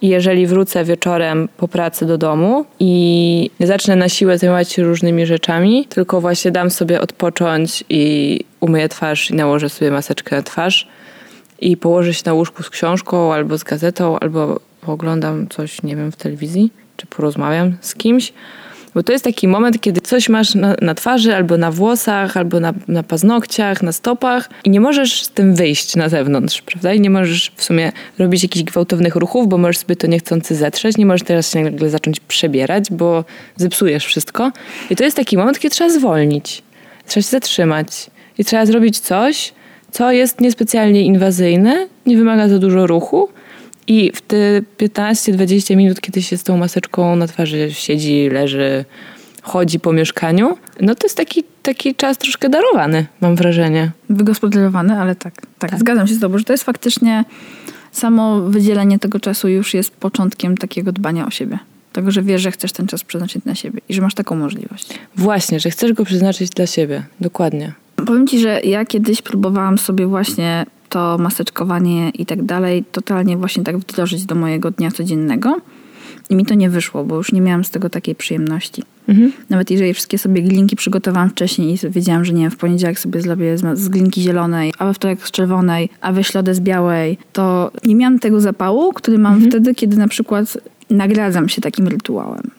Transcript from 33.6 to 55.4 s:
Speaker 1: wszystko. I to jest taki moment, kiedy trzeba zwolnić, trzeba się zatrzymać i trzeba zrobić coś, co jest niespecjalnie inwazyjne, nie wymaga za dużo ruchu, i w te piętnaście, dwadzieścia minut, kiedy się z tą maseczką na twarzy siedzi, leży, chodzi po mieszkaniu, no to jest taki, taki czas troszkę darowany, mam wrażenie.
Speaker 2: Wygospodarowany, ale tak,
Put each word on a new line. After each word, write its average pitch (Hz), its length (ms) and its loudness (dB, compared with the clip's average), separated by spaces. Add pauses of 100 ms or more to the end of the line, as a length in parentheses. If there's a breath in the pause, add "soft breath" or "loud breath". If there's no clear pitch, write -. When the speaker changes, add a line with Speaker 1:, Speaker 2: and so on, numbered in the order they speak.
Speaker 1:
wszystko. 233 460 -2 (380 loud breath)
I 185 60 -2
to 240 80 2
jest 294 120 0
taki 240 200 0
moment, 226 220 2
kiedy 294 160 -2
trzeba 339 160 2
zwolnić, 156 720 0 (440 loud breath)
trzeba 208 160 0
się - 80 -4
zatrzymać 160 800 -2 (280 soft breath)
i 208 60 0
trzeba 220 220 2
zrobić 220 320 4
coś, 233 540 -2 (380 loud breath)
co 247 220 2
jest 247 280 2
niespecjalnie 220 640 4
inwazyjne, 190 840 4 (180)
nie 247 100 6
wymaga 220 320 4
za 202 100 4
dużo 185 280 4
ruchu, 170 420 2 (580 loud breath)
i 220 280 2
w - 80 -14
te - 140 -2 (400)
piętnaście, 208 560 0
dwadzieścia 190 440 2
minut, 190 240 4
kiedy 185 220 -4
się 180 140 -4
z 180 80 -6
tą 185 120 0
maseczką 175 600 0
na 170 100 0
twarzy 151 460 -2
siedzi, 147 600 0
leży, 135 520 -2 (580 loud breath)
chodzi 170 380 -2
po 165 120 0
mieszkaniu, 165 640 0 (240)
no 202 140 2
to 415 120 -2
jest 392 100 -4
taki, 330 280 -2 (180)
taki 262 320 -2
czas 269 240 -2
troszkę - 300 -2
darowany, 208 580 2 (140)
mam 175 160 4
wrażenie. 165 540 2 (200)
Speaker 2:
Wygospodarowany, 202 880 2
ale 185 140 0
tak, 180 200 -14 (240)